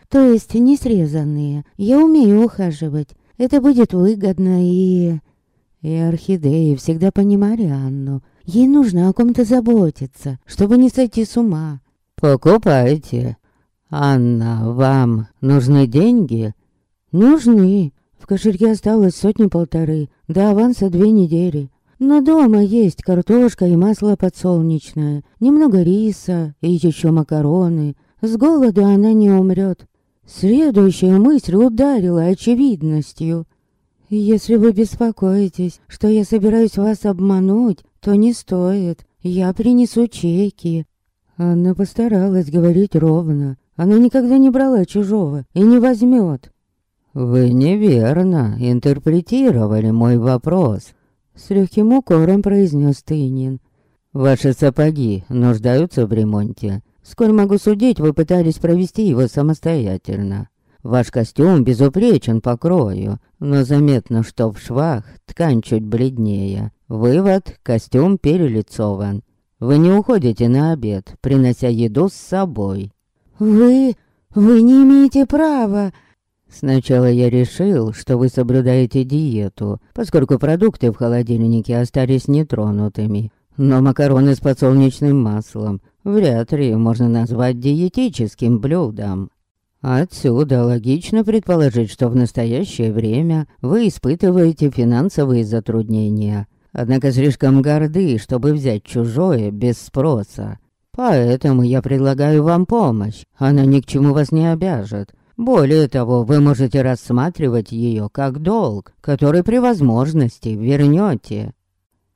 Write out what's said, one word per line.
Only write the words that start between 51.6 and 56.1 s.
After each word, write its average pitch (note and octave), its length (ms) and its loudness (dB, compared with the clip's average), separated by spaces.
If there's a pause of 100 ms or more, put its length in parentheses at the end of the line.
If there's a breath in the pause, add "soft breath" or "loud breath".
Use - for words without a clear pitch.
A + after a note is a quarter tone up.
укором F#3+ 500 2
произнёс D3 600 0
Тынин. C3 580 -6 (520)
«Ваши C3+ 400 0
сапоги C#3 760 -2
нуждаются B2 800 0
в G2 60 -6